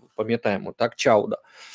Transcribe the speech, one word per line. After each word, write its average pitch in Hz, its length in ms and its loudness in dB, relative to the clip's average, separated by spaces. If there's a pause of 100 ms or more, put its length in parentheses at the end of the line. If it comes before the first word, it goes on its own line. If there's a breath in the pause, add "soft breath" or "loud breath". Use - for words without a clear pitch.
(140)
Пам'ятаємо, 110 580 -2
так, - 240 -4
Чауда. 107 420 2 (360 loud breath)